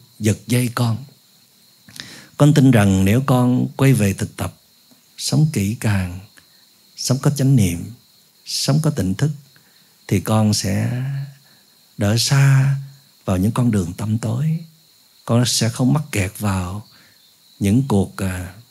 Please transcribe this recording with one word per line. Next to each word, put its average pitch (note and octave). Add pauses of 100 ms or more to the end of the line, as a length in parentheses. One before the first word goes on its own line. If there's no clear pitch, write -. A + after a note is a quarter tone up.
(180)
giật G#2
dây B2
con? A#2 (1400)
Con D3
tin C3+
rằng G2
nếu A2
con B2
quay C3+
về G#2
thực -
tập, E2 (640)
sống D3+
kỹ G#2
càng, F#2+ (760)
sống -
có D3
chánh C3+
niệm, F2+ (600)
sống -
có D#3
tỉnh F#2+
thức, C#3+ (800)
thì G2+
con G#2+
sẽ A2+ (920)
đỡ G2+
xa C#3 (480)
vào G2
những G2+
con A#2+
đường F2+
tăm A2
tối. C#3+ (680)
Con A#2
sẽ -
không B2+
mắc D3+ (100)
kẹt G2
vào F#2+ (720)
những G#2+
cuộc, G2
à, F#2 (160)